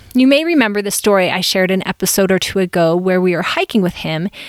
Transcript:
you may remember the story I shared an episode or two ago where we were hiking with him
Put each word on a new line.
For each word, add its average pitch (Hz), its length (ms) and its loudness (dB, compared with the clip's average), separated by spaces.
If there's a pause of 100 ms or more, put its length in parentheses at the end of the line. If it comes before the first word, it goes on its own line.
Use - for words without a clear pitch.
(120)
you 254 140 4
may 285 180 4
remember 226 380 0
the 196 80 -4
story 190 400 2
I 185 100 -2
shared 185 300 0
an 190 160 -2
episode 185 440 -2
or 185 80 2
two - 200 -4
ago 175 360 0
where 185 260 0
we 180 140 0
were 165 80 -4
hiking - 380 -2
with 180 140 0
him 160 340 -6 (200)